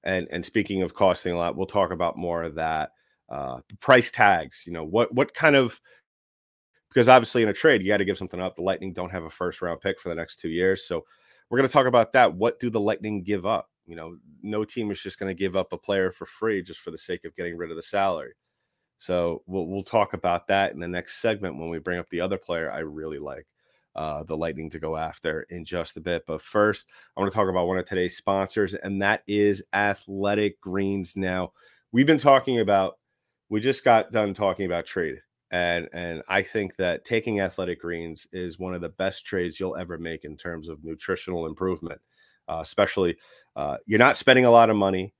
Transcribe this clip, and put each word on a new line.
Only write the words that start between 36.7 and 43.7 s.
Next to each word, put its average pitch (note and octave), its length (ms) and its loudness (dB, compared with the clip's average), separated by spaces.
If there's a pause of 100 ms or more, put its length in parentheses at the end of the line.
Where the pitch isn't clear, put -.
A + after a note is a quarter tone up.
that F2 280 -2
taking A2 360 -2
Athletic F2+ 380 -4
Greens E2+ 540 -10
is F2+ 240 -8
one F#2 160 -8
of F2 80 -8
the E2+ 80 -8
best F#2+ 340 -6
trades F2 360 -4
you'll F#2 180 -6
ever F2 220 -10
make E2 260 -10
in D2+ 100 -14
terms E2 320 -12
of D#2 160 -14
nutritional E2 600 -6
improvement. E2+ 560 -6 (460)
Uh, D#2+ 140 -6
especially, F#2 560 2 (380)
uh, C#2+ 300 -6